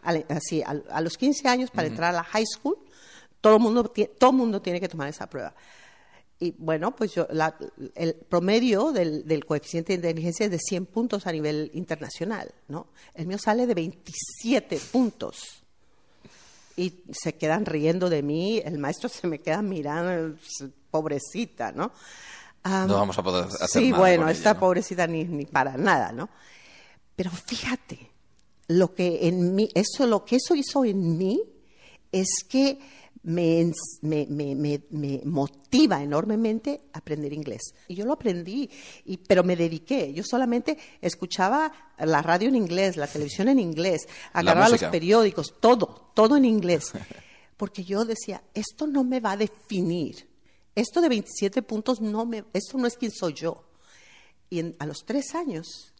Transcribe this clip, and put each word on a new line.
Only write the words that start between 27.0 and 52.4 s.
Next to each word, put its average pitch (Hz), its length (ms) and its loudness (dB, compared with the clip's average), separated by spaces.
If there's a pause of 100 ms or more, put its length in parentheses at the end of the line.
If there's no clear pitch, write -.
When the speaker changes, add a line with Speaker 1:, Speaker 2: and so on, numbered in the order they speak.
Speaker 1:
Pero 180 160 -4
fíjate, - 800 -10 (560)
lo 175 260 4
que 175 320 0
en 180 300 2
mí, 214 180 2
eso, 214 320 0
lo 214 180 2
que 240 120 0
eso 320 180 2
hizo 277 300 0
en 180 340 0
mí 208 240 0 (720)
es 190 160 0 (200)
que 269 300 2 (460)
me 165 360 2
ens-, - 420 0
me, 151 280 -2
me, 143 240 -4
me, 147 260 -2 (100)
me 143 340 -4
motiva 151 760 2
enormemente 220 840 -2 (100)
a 160 60 -14
aprender 147 340 -6
inglés. 135 420 -10 (140)
Y 180 80 -10
yo 208 100 -6
lo 277 60 -2
aprendí, 214 580 -4 (340)
y, 185 120 -8
pero 185 260 4
me 180 140 2
dediqué. 165 580 -2
Yo 170 80 -6
solamente 247 560 0 (220)
escuchaba 202 720 -2 (260)
la 156 240 2
radio 180 260 2
en 269 80 4
inglés, 185 400 0
la 143 120 -4
televisión 151 400 -2
en 269 100 6
inglés, 170 440 0 (300)
Speaker 2:
La 175 80 0
Speaker 1:
agarraba 180 260 6
los 233 80 8
Speaker 2:
música. 165 180 0
Speaker 1:
periódicos, 185 680 4
todo, 226 540 4
todo 226 220 8
en 269 80 8
inglés. 180 480 2 (320)
Speaker 2:
<laughs> - 320 -20
Speaker 1:
Porque 196 280 -8
yo 196 200 -2
decía, 220 380 -8 (120)
"Esto 220 320 -6
no 277 160 0
me 254 160 0
va 214 140 0
a 202 40 -2
definir. 180 920 -4 (480)
Esto 240 240 0
de 339 80 4
veintisiete 208 540 -2
puntos, 220 380 -4
no 220 240 -2
me, 226 280 -8